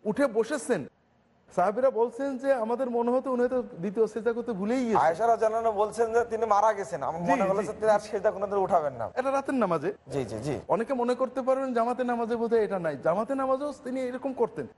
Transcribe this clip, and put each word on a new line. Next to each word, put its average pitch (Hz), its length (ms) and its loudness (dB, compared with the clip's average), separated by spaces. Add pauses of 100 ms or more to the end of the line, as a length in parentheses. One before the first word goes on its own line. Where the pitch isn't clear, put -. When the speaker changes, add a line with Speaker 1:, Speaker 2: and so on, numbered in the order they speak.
Speaker 1:
উঠে 220 220 2
বসেছেন। 226 580 0 (680)
সাহাবীরা 208 340 4
বলছেন 240 480 -2
যে 269 160 0
আমাদের 240 360 0
মনে 240 220 0
হতো 262 200 0
উনি 247 100 0
হয়তো 247 200 0
দ্বিতীয় 202 460 -2
সেজদা 220 260 -2
করতে 233 180 -4
ভুলেই 220 320 0
গেছেন। 226 140 2
Speaker 2:
আয়েশা 165 300 4
রাদিয়াল্লাহু 226 400 2
আনহা 208 180 2
বলছেন 220 280 -2
যে 233 120 4
তিনি 226 200 -2
মারা 214 280 4
গেছেন, 175 300 -6
আমার 160 220 -4
Speaker 1:
জি, 170 60 2
Speaker 2:
মনে 196 120 4
হলো 196 180 2
Speaker 1:
জি। 185 60 -4
Speaker 2:
যে 214 60 -8
তিনি 214 180 2
আর 208 80 6
সেজদা 208 320 -2
কোনোদিন 196 260 -4
উঠাবেন 175 360 2
না। 113 220 -6
Speaker 1:
এটা 262 160 -2
রাতের 277 240 -2
নামাজে। 180 380 0 (180)
Speaker 2:
জি, 135 140 -2
জি, 110 180 -8
জি। 131 240 -4
Speaker 1:
অনেকে 220 260 0
মনে 240 220 0
করতে 254 260 -4
পারবেন 262 320 0
জামাতের 240 320 0
নামাজে 240 300 -2
বোধহয় 226 280 2
এটা 196 160 -2
নাই। 156 240 -2
জামাতের 214 340 0
নামাজেও 269 360 -2 (100)
তিনি 254 180 -6
এরকম 254 320 -4
করতেন। 208 340 -2 (100)